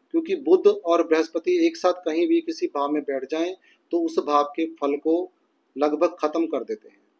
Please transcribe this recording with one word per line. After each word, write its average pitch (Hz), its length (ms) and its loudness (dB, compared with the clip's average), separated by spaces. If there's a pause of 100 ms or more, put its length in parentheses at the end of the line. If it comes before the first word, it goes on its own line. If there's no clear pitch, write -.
(140)
क्योंकि 165 240 -2
बुध 165 280 4
और 170 420 2
बृहस्पति 160 480 0 (100)
एक 165 100 -2
साथ 180 280 0
कहीं 165 240 0
भी 165 120 4
किसी 165 280 -4
भाव 143 240 -4
में 151 100 -2
बैठ 135 280 -6
जाएं 170 240 -4 (380)
तो 170 80 0
उस 165 180 -2
भाव 147 260 2 (120)
के 160 160 -2
फल 143 240 -2
को 156 180 0 (640)
लगभग 151 440 0
ख़त्म 156 260 0
कर 139 180 -6
देते 107 240 -10
हैं। - 100 -20 (220)